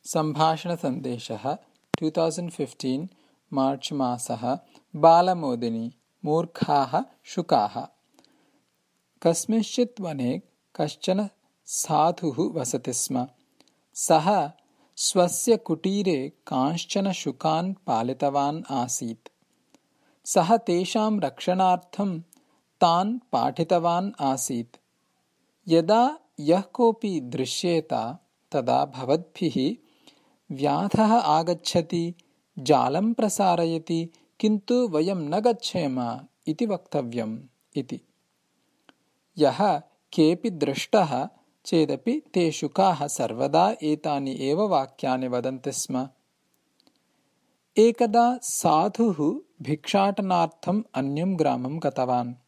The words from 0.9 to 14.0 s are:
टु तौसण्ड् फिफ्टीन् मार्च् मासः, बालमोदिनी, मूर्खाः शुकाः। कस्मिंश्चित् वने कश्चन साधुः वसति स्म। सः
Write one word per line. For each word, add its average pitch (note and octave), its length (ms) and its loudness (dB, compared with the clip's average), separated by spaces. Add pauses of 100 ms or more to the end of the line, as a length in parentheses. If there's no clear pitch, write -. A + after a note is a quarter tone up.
टु D#3+ 100 -2
तौसण्ड् E3 420 -2
फिफ्टीन् C#3 560 -6 (460)
मार्च् C3+ 400 -2
मासः, B2 640 -4 (360)
बालमोदिनी, D3 1000 4 (300)
मूर्खाः D#3 800 0 (200)
शुकाः। B2+ 640 -2 (1400)
कस्मिंश्चित् A3 760 0
वने D3 400 -4 (340)
कश्चन F#3+ 540 -2 (360)
साधुः D#3 760 0
वसति C3+ 540 -4
स्म। B2+ 340 -4 (680)
सः D#3+ 580 2 (440)